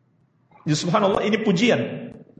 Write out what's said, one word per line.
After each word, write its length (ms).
Ya, 140
subhanallah, 480
ini 160
pujian. 380